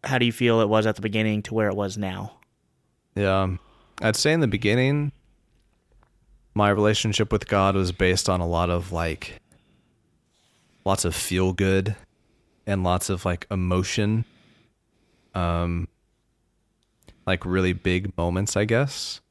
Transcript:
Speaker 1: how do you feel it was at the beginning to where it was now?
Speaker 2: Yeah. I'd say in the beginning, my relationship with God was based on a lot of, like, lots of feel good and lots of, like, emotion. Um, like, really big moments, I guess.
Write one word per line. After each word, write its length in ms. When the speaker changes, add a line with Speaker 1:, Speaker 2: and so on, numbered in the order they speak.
Speaker 1:
how 160
do 60
you 60
feel 300
it 80
was 160
at 100
the 60
beginning 420
to 120
where 140
it 60
was 220
now? 360
Speaker 2:
Yeah. 400
I'd 140
say 180
in 80
the 60
beginning, 640
my 160
relationship 640
with 160
God 280
was 160
based 380
on 100
a 80
lot 220
of, 220
like, 480
lots 200
of 100
feel 380
good 420
and 180
lots 260
of, 160
like, 260
emotion. 760
Um, 520
like, 200
really 280
big 440
moments, 400
I 80
guess. 640